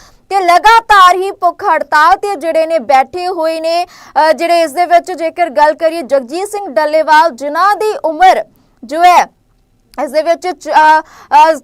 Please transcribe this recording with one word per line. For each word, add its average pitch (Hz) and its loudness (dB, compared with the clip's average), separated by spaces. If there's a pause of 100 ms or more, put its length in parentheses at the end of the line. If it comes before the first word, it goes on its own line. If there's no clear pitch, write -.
(300)
ਤੇ 392 -2
ਲਗਾਤਾਰ 381 4
ਹੀ 381 -6
ਭੁੱਖ 349 -4
ਹੜਤਾਲ 320 2
ਤੇ 403 -6
ਜਿਹੜੇ 320 -2
ਨੇ 330 -2
ਬੈਠੇ 269 -2
ਹੋਏ 320 -4
ਨੇ, 339 -4
ਅ, - -2
ਜਿਹੜੇ 339 0
ਇਸ 311 -2
ਦੇ 349 -2
ਵਿੱਚ 339 0
ਜੇਕਰ 330 -4
ਗੱਲ 302 2
ਕਰੀਏ 330 -4
ਜਗਜੀਤ 277 -4
ਸਿੰਘ 403 -10
ਡੱਲੇਵਾਲ, 311 2
ਜਿਨ੍ਹਾਂ 302 -2
ਦੀ 427 -4
ਉਮਰ 320 0 (380)
ਜੋ 302 -4
ਹੈ 349 4 (840)
ਇਸ 247 -8
ਦੇ 302 -2
ਵਿੱਚ 339 -4
ਚ-, 311 -10
ਅ, 311 2
ਅ, 311 0